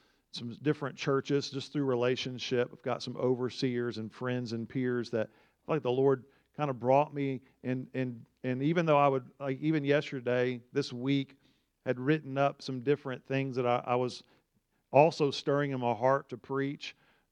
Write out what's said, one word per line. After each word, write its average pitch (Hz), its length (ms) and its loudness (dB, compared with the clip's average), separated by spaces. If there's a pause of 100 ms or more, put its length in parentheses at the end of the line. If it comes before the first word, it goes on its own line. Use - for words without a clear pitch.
(300)
some 120 320 -10
different 139 340 -2
churches, 139 540 0
just 131 240 -8
through 147 100 0
relationship. 123 880 0
I've - 80 -20
got - 220 -4
some 123 160 -8
overseers 120 800 -2
and 110 120 -8
friends 123 440 -4
and 113 120 -6
peers 123 440 -2
that 110 180 0
I - 380 -20
feel - 80 0
like 147 80 -2
the 127 80 0
Lord 131 340 4 (320)
kind 151 140 -2
of 120 100 -6
brought 135 320 4
me. 139 300 -4 (220)
And, 127 280 -4
and, 127 320 -6 (180)
and 127 200 -2
even 165 240 2
though 151 100 6
I 143 120 6
would, 131 180 0 (120)
like, 135 220 -4
even 156 240 0
yesterday, 127 800 0 (100)
this 139 180 -2
week, 135 460 -2 (480)
had 127 160 -2
written 139 380 -2
up 143 240 0
some 131 180 -6
different 135 460 -2
things 135 300 -2
that 123 100 0
I, 120 180 2
I 123 120 0
was 123 260 -2 (680)
also 143 400 6
stirring 143 420 -2
in 127 80 -4
my 120 120 0
heart 131 380 0
to 120 80 -10
preach. 135 580 -6 (360)